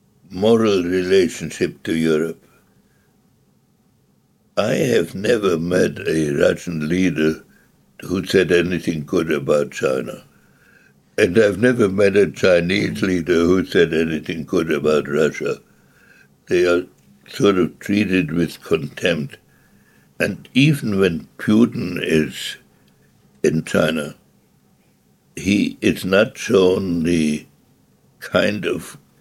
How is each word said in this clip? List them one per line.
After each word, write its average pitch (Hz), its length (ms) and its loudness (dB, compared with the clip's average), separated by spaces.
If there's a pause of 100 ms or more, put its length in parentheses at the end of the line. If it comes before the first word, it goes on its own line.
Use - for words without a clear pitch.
(300)
moral 104 540 2
relationship 90 1000 -2
to 85 120 -4
Europe. 80 460 -2 (2250)
I 110 160 0
have 113 400 0
never 98 460 0
met 87 480 0
a 78 240 0
Russian 82 560 0
leader 80 560 0 (580)
who 90 240 -4
said 92 260 2
anything 85 540 0
good 82 260 -2
about 73 400 0
China. 65 520 -4 (920)
And 107 200 4
I've 104 220 4
never 117 300 4
met 98 260 2
a 95 160 4
Chinese 95 720 0
leader 90 320 0
who 85 320 2
said 82 280 2
anything 80 520 -4
good 80 260 -2
about 73 380 0
Russia. 73 520 -2 (880)
They 87 180 2
are 87 200 0 (420)
sort 101 300 2
of 82 220 -2
treated 92 520 0
with 85 320 -4
contempt. 80 760 -4 (840)
And 92 340 -6
even 131 460 0
when 85 280 0 (100)
Putin 107 640 0
is 78 540 -2 (880)
in 78 220 0
China, 78 500 -2 (1200)
he 98 460 -2
is 98 240 0
not 101 320 2
shown 92 680 2
the 78 420 0 (760)
kind 98 440 -2
of 85 320 -6 (240)